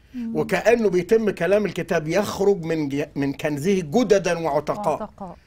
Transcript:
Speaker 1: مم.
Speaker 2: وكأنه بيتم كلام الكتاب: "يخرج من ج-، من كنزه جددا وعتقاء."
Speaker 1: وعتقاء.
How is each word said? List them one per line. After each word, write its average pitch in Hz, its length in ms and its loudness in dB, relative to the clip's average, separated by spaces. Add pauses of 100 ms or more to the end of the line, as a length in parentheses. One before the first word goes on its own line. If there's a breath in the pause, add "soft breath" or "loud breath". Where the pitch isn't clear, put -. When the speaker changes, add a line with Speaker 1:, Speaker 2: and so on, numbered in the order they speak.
(140)
Speaker 1:
مم. 233 220 -6
Speaker 2:
وكأنه 190 540 2
بيتم 196 400 2
كلام 190 360 2
الكتاب: 165 420 -4
"يخرج 196 560 0
من 160 240 -2
ج-، 143 280 -4
من 139 160 0
كنزه 156 480 -2
جددا 180 580 2
وعتقاء." 151 600 -2
Speaker 1:
وعتقاء. 196 360 -14 (100)